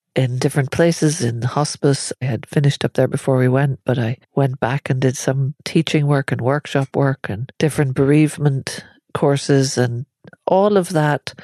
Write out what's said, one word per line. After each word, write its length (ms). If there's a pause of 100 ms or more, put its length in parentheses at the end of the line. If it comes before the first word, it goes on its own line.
(140)
in 240
different 340
places, 520
in 160
the 80
hospice. 640 (100)
I 40
had 200
finished 380
up 100
there 140
before 300
we 100
went, 380
but 120
I 200 (180)
went 240
back 300
and 100
did 160
some 480
teaching 440
work 220
and 120
workshop 520
work 360
and 280
different 380
bereavement 880 (300)
courses, 640
and 280 (400)
all 300
of 140
that 440 (100)